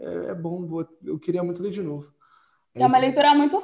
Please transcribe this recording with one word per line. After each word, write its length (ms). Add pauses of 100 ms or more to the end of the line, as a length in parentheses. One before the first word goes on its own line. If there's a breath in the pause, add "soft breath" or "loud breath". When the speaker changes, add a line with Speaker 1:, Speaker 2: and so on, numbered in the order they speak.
Speaker 1:
É, 300
é 40
bom, 320
vou, 200 (180)
eu 140
queria 260
muito 180
ler 80
de 120
novo. 300 (640)
É 80
Speaker 2:
É 40
uma 120
Speaker 1:
isso. 80
Speaker 2:
leitura 280
muito 300